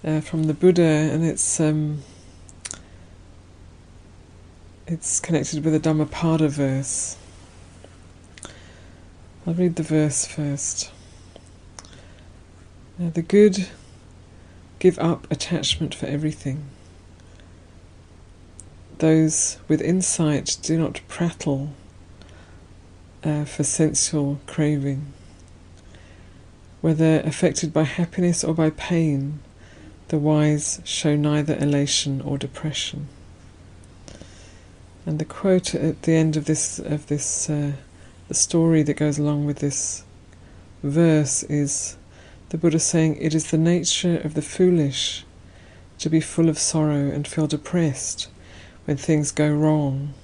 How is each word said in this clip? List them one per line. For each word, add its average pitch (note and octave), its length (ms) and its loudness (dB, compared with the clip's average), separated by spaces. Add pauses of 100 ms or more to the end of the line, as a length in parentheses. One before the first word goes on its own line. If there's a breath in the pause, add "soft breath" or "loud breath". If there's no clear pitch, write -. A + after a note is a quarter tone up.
uh, D#3 160 0
from D#3+ 220 -2
the D#3 100 0
Buddha, F3 280 6
and D#3 440 2
it's, - 340 -2
um, D3+ 440 0 (2750 loud breath)
it's - 320 -4
connected D3+ 460 -2
with D#3 100 2
a D#3 40 2
Dhammapada D#3 680 0
verse. C#3 720 -2 (2250 loud breath)
I'll E3+ 80 -2
read F3 220 2
the D#3+ 80 -2
verse D3+ 420 0
first. - 640 -6 (2000 loud breath)
Uh, F3 120 -2
"The E3+ 120 -4
good G3 460 6 (1120 loud breath)
give F3+ 180 4
up - 320 -2
attachment - 640 -4
for - 120 -8
everything. D3+ 580 -4 (2250 loud breath)
Those D#3+ 580 2 (100)
with D3+ 140 2
insight E3+ 800 0
do D#3+ 160 -2
not D#3+ 320 -2
prattle, D3 640 -4 (1500 loud breath)
uh, D3+ 220 -2
for D3 220 -4
sensual D3+ 840 0
craving. C#3+ 640 -2 (1700 loud breath)
Whether D#3+ 400 4
affected D#3+ 520 0
by D#3 80 4
happiness F3 640 0
or D#3+ 100 -2
by D#3+ 160 2
pain, D3+ 680 -2 (720 loud breath)
the D#3 100 0
wise D3+ 640 2
show - 320 0
neither D3 420 0
elation C#3+ 640 0
or C#3 160 -4
depression." C#3+ 680 -8 (2000 loud breath)
And D#3 140 -4
the D#3 80 -4
quote - 480 0
at - 300 -2
the D#3+ 100 2
end D#3+ 240 4
of D3+ 80 -4
this, - 320 -2
of D3+ 300 -6
this, - 420 -4
uh, D3 240 -2 (540 loud breath)
the - 80 -10
story E3 480 4
that D3 140 0
goes D3 200 0
along D3 280 0
with D3 140 -4
this - 440 -4 (800 loud breath)
verse D3+ 600 2
is - 520 -4 (540 loud breath)
the E3 80 -6
Buddha D#3+ 220 2
saying, D#3+ 400 2
"It D#3 140 -2
is D#3+ 160 0
the E3 80 2
nature E3+ 640 2
of D#3 160 -6
the D#3 80 -2
foolish E3 840 0 (720 loud breath)
to - 120 -4
be D#3+ 120 4
full E3 280 2
of D#3 100 -2
sorrow D3 500 2
and D3 180 -4
feel D#3 200 -2
depressed D3+ 800 -2 (580 loud breath)
when D3 120 -2
things D3+ 340 0
go D3+ 200 2
wrong D3 600 0 (100)